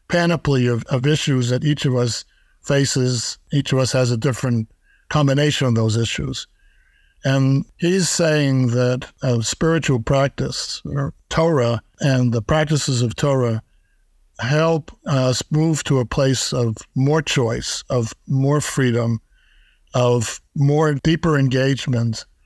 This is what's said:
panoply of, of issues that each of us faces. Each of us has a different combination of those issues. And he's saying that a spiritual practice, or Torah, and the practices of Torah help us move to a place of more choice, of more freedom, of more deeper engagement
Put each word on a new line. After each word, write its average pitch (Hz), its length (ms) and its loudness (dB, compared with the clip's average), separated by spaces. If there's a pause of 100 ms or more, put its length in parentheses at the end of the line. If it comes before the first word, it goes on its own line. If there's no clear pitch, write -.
panoply 156 600 2
of, 120 180 0
of 127 200 -2
issues 139 440 0
that 127 160 -2
each 147 200 -2
of 127 100 0
us 120 300 -2 (380)
faces. 127 760 0 (160)
Each 139 200 0
of 131 60 2
us 127 120 0
has 127 180 2
a 120 80 0
different 117 540 -2 (380)
combination 143 580 2
of 117 80 2
those 113 220 0
issues. 131 500 -4 (800)
And 135 400 2 (120)
he's 180 300 0
saying 143 600 2
that 123 440 0 (100)
a 120 220 0
spiritual 160 560 0
practice, 135 840 -2
or 143 280 -6 (160)
Torah, 131 520 2 (180)
and 127 320 2
the 113 100 0
practices 147 600 0
of 117 140 -2
Torah 127 460 0 (800)
help 156 520 0 (160)
us 131 440 0
move 156 340 0
to 135 140 2
a 120 60 0
place 135 480 0
of 117 240 -2 (180)
more 143 260 2
choice, 123 680 -2
of 120 240 -2 (140)
more 139 340 2
freedom, 117 580 0 (720)
of 123 480 0 (140)
more 147 380 2
deeper 160 440 0
engagement 127 880 0 (200)